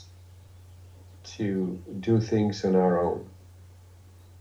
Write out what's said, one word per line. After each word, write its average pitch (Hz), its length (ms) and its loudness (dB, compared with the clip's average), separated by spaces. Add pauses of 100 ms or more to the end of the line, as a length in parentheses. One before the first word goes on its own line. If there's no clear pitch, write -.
(1400)
to 95 420 -2 (220)
do 113 200 2
things 104 440 0
on 95 100 2
our 90 280 4
own. - 240 -2 (1160)